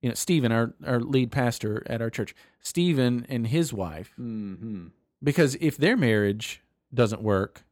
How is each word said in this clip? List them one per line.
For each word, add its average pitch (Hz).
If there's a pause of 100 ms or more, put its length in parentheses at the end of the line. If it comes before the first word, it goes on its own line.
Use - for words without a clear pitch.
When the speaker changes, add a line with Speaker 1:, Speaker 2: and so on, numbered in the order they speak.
Speaker 1:
you 123
know, 113
Stephen, 139
our, 117 (120)
our 123
lead 127
pastor 117
at 113
our 117
church, - (280)
Stephen 131
and 117
his 147
wife, 90
Speaker 2:
Mm-hmm. 104 (340)
Speaker 1:
because 143
if 160
their 196
marriage 107 (300)
doesn't 113
work 101